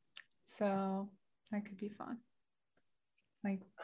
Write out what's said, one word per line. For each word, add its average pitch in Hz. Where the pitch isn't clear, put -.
So 196
that 208
could 208
be 208
fun. -
Like, 196